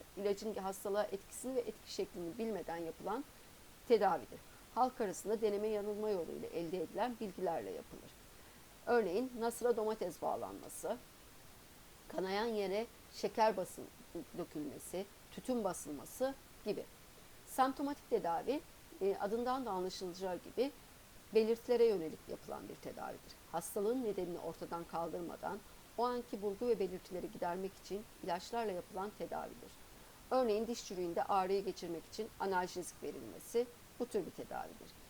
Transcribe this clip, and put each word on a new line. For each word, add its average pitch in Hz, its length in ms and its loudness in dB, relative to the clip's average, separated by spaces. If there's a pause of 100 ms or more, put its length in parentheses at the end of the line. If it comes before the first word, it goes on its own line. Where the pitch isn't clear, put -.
(180)
ilacın 202 380 2
hastalığa 196 480 0
etkisini 226 520 -4
ve 247 40 4
etki - 340 -6
şeklini 175 440 -4
bilmeden 190 400 0
yapılan 185 480 -2 (640)
tedavidir. 190 520 6 (360)
Halk 247 260 4
arasında 208 400 0
deneme 208 260 4
yanılma 208 420 2
yoluyla 156 400 0
elde 170 320 0
edilen 226 380 0
bilgilerle 170 520 -2
yapılır. - 400 -10 (760)
Örneğin 240 540 4
nasıra 233 380 4
domates 214 440 0
bağlanması, 156 760 -2 (1120)
kanayan 190 380 2
yere 208 420 2 (260)
şeker 220 440 4
basın-, - 300 -4 (500)
dökülmesi, 160 680 -4 (260)
tütün 240 320 0
basılması 151 720 -2 (300)
gibi. - 200 0 (640)
Semptomatik 277 640 2
tedavi, 196 520 2 (400)
e, 196 200 4
adından 240 440 2
da 214 60 0
anlaşılacağı 185 640 -2
gibi 269 360 0 (640)
belirtilere 233 500 8
yönelik 170 420 4
yapılan 135 420 -6
bir 156 60 -8
tedavidir. - 580 -8 (180)
Hastalığın 214 520 2
nedenini 180 360 0
ortadan 170 440 -4
kaldırmadan 170 760 -2 (380)
o 233 80 4
anki 247 360 0
bulgu 202 260 0
ve 220 120 6
belirtileri 180 520 -2
gidermek 180 400 -2 (140)
için 208 180 -4 (200)
ilaçlarla 202 480 0
yapılan 185 460 -4
tedavidir. - 540 -6 (600)
Örneğin 226 360 6
diş 240 180 -2
çürüğünde 180 380 0
ağrıyı 190 420 4
geçirmek 170 400 -4
için 220 240 -6 (100)
analjezik 185 640 0
verilmesi 143 640 -2 (320)
bu 240 60 2
tür 214 200 0
bir - 60 -8
tedavidir. - 600 -8 (180)